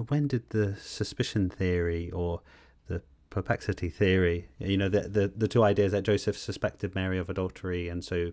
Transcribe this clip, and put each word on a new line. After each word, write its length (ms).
when 200
did 220
the 260
suspicion 720
theory 640
or 300
the 160
perplexity 580
theory, 600
you 180
know, 120
the, 200
the, 260
the 140
two 160
ideas 280
that 100
Joseph 340
suspected 580
Mary 240
of 120
adultery 580
and 160
so 280